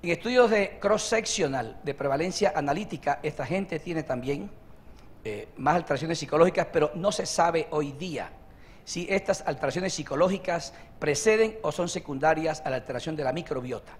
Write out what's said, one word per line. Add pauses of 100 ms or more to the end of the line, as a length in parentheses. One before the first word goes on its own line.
En
estudios
de
cross-sectional,
de
prevalencia
analítica,
esta
gente
tiene
también, (760)
eh,
más
alteraciones
psicológicas,
pero
no
se
sabe
hoy
día (540)
si
estas
alteraciones
psicológicas (260)
preceden
o
son
secundarias
a
la
alteración
de
la
microbiota.